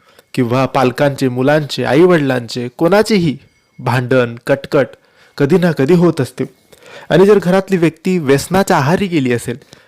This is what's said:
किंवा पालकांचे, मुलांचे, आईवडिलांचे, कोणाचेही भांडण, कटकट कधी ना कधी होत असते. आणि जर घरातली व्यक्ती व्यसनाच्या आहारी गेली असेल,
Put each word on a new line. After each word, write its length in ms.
किंवा 320
पालकांचे, 640
मुलांचे, 560
आईवडिलांचे, 840
कोणाचेही 680
भांडण, 560
कटकट 400
कधी 200
ना 140
कधी 220
होत 260
असते. 240
आणि 160
जर 160
घरातली 340
व्यक्ती 420
व्यसनाच्या 580
आहारी 300
गेली 260
असेल, 240